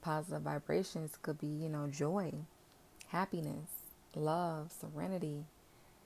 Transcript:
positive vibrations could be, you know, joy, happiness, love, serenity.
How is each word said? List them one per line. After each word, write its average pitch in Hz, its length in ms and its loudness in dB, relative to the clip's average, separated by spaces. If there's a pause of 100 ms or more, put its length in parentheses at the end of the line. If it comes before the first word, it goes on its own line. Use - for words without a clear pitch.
positive 156 400 0
vibrations 151 800 0
could 156 180 -2
be, 147 80 0
you 151 220 0
know, 147 180 0
joy, 151 460 2 (720)
happiness, 165 600 0 (480)
love, 160 560 2
serenity. 156 760 -2 (600)